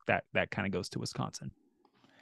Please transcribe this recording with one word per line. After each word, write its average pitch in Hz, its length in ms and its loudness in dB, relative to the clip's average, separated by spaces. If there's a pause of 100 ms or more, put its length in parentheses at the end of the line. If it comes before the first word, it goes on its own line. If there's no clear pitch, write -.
that, 98 280 4
that 92 180 4
kinda 101 180 0
goes 95 200 -2
to - 100 -4
Wisconsin. - 500 -4 (720)